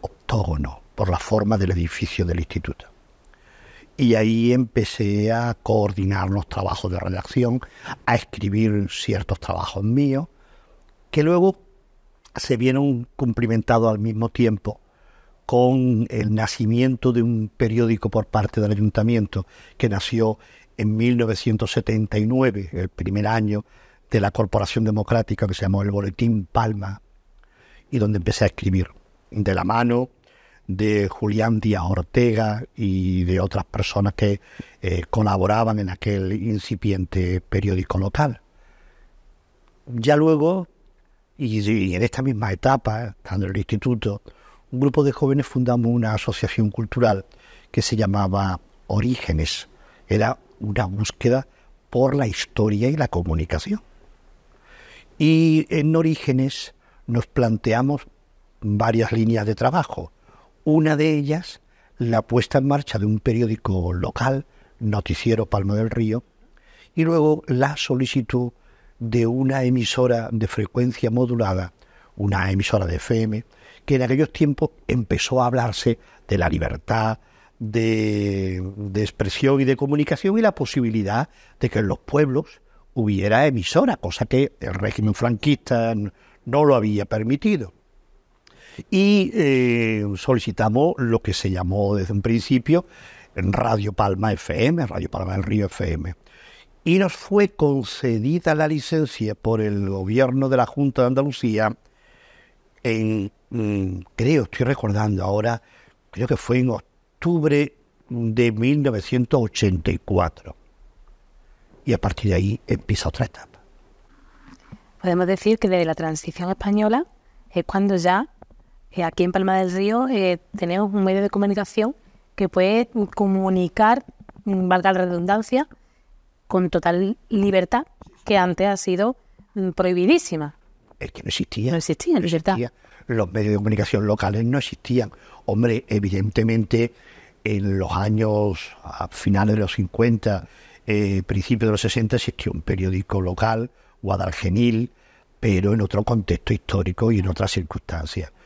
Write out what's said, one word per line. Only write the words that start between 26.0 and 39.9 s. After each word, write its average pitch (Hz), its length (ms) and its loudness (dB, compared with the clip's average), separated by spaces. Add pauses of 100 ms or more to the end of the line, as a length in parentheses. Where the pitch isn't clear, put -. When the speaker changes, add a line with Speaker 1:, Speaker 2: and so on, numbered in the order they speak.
Speaker 1:
Palma, 104 500 -2 (880)
y 127 80 0
donde 104 180 2
empecé - 280 0
a - 20 4
escribir 92 420 0 (400)
de 101 240 -2
la 90 100 0
mano 120 460 0 (580)
de 104 400 2
Julián 110 520 0
Díaz 101 240 2
Ortega 107 800 0 (120)
y 92 500 0
de 92 140 2
otras 95 260 -2
personas 101 500 -2
que, 101 260 0 (400)
eh, 90 300 -2
colaboraban 104 680 2
en 95 140 -4
aquel 95 420 -2
incipiente 95 1040 -2
periódico 95 600 -2
local. 113 420 -2 (1400)
Ya 123 300 2